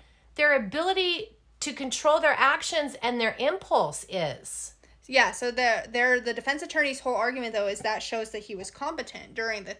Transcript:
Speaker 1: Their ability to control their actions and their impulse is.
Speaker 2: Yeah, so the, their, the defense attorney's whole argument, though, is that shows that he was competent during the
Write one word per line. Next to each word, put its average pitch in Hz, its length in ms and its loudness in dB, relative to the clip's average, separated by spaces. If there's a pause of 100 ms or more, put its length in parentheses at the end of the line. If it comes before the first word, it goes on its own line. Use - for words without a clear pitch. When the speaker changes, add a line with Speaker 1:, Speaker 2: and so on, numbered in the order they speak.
(360)
Speaker 1:
Their 294 220 6
ability 349 800 0 (240)
to 294 120 -4
control 294 460 2
their 294 180 4
actions 294 640 2
and 240 180 0
their 226 200 0
impulse 247 680 0
is. - 680 -6 (320)
Speaker 2:
Yeah, 247 240 4
so 247 180 -6
the, 233 400 0
their, 247 320 2
the 233 140 -4
defense 285 260 -2
attorney's 294 380 0
whole 247 160 0
argument, 240 380 -2
though, 208 140 0
is 202 120 -4
that 214 240 -2
shows 220 260 -4
that 208 140 -8
he 220 120 -14
was 185 140 -10
competent 277 640 -8
during 226 300 -4
the 202 160 -12